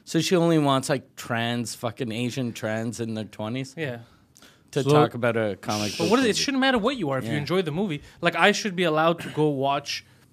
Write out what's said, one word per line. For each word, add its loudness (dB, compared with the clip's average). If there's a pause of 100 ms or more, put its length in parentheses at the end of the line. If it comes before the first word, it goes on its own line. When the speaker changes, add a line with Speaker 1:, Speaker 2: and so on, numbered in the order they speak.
Speaker 1:
So 0
she 2
only 6
wants, 2
like, -4
trans, -4
fucking -6
Asian -4
trans -4
in -4
their -4
twenties? -8
Speaker 2:
Yeah. -6 (760)
Speaker 1:
To 2
Speaker 3:
So 2
Speaker 1:
talk 6
about 0
a 0
comic -4
Speaker 2:
But 0
Speaker 1:
book 2
Speaker 2:
what 6
is 2
it? 4
It 2
Speaker 1:
movie. -2
Speaker 2:
shouldn't 0
matter 2
what 0
you -4
are. -2
If -4
you -4
Speaker 1:
Yeah. -2
Speaker 2:
enjoy 0
the -4
movie, -4 (200)
like, 0
I 6
should -4
be 0
allowed 2
to -10
go 2
watch -4 (280)